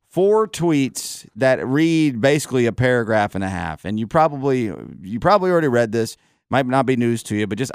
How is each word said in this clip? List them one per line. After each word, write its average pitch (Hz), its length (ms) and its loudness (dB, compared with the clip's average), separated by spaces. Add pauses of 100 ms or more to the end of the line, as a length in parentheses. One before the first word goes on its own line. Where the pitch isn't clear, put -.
Four 208 400 2
tweets - 800 -2 (100)
that 120 320 2
read 151 540 2
basically 131 460 2
a 110 40 0
paragraph 110 640 0
and 95 80 -4
a 95 60 -4
half, 85 340 -8
and 107 160 -6
you 113 80 -4
probably, 135 640 0 (300)
you 101 180 -8
probably 185 320 2
already 165 160 2
read 120 240 2
this. 113 240 -2 (340)
Might 131 180 2
not 131 180 2
be 131 100 2
news 117 280 0
to 110 120 -4
you, 104 120 0
but 101 100 -4
just, 131 180 -6